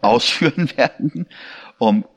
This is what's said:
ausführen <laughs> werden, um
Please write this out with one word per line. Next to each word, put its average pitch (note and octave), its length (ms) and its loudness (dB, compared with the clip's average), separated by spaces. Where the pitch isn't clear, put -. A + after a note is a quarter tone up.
ausführen C#3+ 720 0
<laughs> - 40 -10
werden, D3 500 -4
um G#2+ 260 2